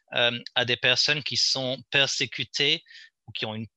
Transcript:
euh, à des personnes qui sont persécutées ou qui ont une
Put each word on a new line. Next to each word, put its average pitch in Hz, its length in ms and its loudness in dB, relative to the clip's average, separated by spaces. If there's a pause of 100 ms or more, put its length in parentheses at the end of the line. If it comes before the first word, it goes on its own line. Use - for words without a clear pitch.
(140)
euh, 120 240 2 (160)
à 123 100 2
des 120 120 0
personnes 131 480 2
qui 120 120 -4
sont 127 540 0
persécutées 143 880 0 (460)
ou 110 60 -20
qui - 140 -4
ont 107 80 -6
une 110 220 -8